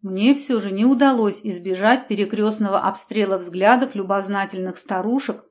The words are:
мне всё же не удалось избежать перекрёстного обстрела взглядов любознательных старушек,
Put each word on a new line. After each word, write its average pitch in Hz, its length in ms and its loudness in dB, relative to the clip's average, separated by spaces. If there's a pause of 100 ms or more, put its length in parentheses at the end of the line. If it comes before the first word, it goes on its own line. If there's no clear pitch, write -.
мне 202 320 2
всё 254 280 0
же 196 100 -6
не 202 140 0
удалось 247 580 4
избежать 190 640 0
перекрёстного 208 720 0
обстрела 196 580 -2
взглядов 196 580 2
любознательных 196 800 -4
старушек, 208 720 -4